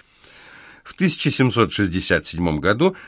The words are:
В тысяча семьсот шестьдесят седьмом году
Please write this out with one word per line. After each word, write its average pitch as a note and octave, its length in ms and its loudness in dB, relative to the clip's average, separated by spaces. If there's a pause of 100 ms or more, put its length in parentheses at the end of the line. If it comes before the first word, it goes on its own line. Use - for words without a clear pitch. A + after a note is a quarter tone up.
(840)
В - 80 -18
тысяча - 360 0
семьсот A#2 440 2
шестьдесят F2+ 520 0
седьмом D#2+ 360 -2
году A#2+ 340 0 (120)